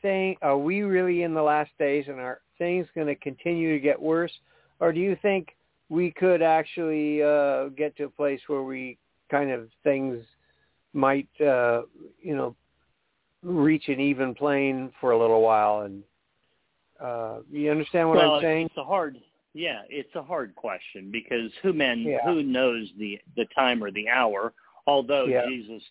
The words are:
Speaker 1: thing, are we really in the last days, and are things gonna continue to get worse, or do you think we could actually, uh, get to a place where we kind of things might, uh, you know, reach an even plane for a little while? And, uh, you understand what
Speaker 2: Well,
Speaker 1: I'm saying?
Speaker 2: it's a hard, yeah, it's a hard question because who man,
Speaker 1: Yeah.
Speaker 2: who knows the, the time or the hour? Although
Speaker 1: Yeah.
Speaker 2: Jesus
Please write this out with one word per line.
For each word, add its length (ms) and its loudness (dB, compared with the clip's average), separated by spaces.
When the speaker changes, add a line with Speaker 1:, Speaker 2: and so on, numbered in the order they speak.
Speaker 1:
thing, 400 0
are 160 2
we 240 -2
really 420 0
in 100 -2
the 80 0
last 360 2
days, 300 0
and 120 -12
are 200 -8
things 380 -2
gonna 200 -2
continue 580 -4
to 60 0
get 220 0
worse, 300 0
or 140 2
do 80 -2
you 200 0
think 280 0
we 220 0
could 300 2
actually, 800 0
uh, 440 2
get 200 -4
to 80 -6
a 40 -12
place 380 -2
where 160 -2
we 340 -10
kind 220 0
of 160 -6
things 400 -2
might, 340 2
uh, 400 4
you 120 -6
know, 220 -4
reach 460 2
an 100 -2
even 340 0
plane 560 0
for 100 2
a 80 4
little 220 6
while? 400 4
And, 200 -10
uh, 360 -8
you 180 -2
understand 380 0
what 100 6
Speaker 2:
Well, 180 6
Speaker 1:
I'm 60 0
saying? 260 0
Speaker 2:
it's 100 -10
a 80 -8
hard, 320 -4
yeah, 360 -8
it's 260 -12
a 80 -8
hard 320 -8
question 560 -12
because 400 -4
who 120 0
man, 300 0
Speaker 1:
Yeah. 200 -2
Speaker 2:
who 180 0
knows 560 0
the, 220 -8
the 180 0
time 300 2
or 80 -6
the 160 -6
hour? 460 0
Although 380 2
Speaker 1:
Yeah. 240 0
Speaker 2:
Jesus 420 -12